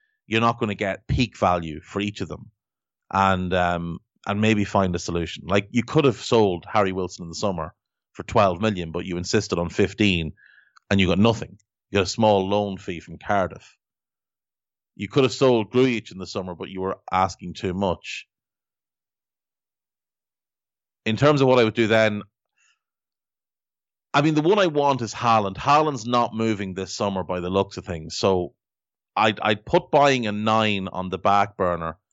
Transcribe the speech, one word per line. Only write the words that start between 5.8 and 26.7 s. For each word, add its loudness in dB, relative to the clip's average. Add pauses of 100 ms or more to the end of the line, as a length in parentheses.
could 0
have 0
sold 0
Harry 2
Wilson -6
in -14
the -14
summer -6 (400)
for -12
twelve 2
million, -2
but -8
you -6
insisted -2
on -2
fifteen, 0 (580)
and 4
you 4
got 2
nothing. 0 (340)
You -2
got 2
a -6
small 2
loan -2
fee -12
from -18
Cardiff. -4 (1160)
You -10
could 2
have 2
sold 2
Grujic 0
in -14
the -10
summer, -8
but -12
you -8
were -4 (120)
asking -2
too -4
much. -4 (2750)
In 0
terms 4
of 4
what 6
I 6
would 2
do 2
then, 2 (1900)
I 2
mean, 2
the 2
one 4
I 4
want 0
is -6
Haaland. 2
Haaland's 0
not 0
moving -2